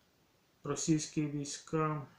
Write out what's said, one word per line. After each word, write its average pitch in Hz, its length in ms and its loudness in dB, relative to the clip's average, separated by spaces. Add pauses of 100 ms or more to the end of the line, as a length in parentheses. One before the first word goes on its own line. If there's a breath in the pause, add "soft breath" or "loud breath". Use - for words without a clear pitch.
(640)
російські 151 640 2
війська 147 800 -2 (120 soft breath)